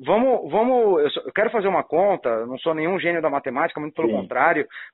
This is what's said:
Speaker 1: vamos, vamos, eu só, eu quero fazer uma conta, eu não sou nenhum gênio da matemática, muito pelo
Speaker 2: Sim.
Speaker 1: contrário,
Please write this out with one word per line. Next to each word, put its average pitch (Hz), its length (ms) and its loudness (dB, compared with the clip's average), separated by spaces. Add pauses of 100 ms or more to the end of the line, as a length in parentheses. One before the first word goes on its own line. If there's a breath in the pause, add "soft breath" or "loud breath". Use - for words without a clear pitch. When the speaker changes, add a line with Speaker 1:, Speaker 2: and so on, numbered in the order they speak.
Speaker 1:
vamos, 196 460 2
vamos, 220 540 2
eu 143 60 0
só, - 100 -6
eu 131 120 -10
quero 220 180 0
fazer 208 180 0
uma 170 160 0
conta, 175 440 0
eu 113 200 -2
não 131 100 -8
sou 160 160 -2
nenhum 160 240 -2
gênio 165 240 -2
da 151 80 0
matemática, 139 500 -2
muito 151 140 -10
pelo 139 140 0
Speaker 2:
Sim. 110 80 0
Speaker 1:
contrário, 135 500 0 (280 loud breath)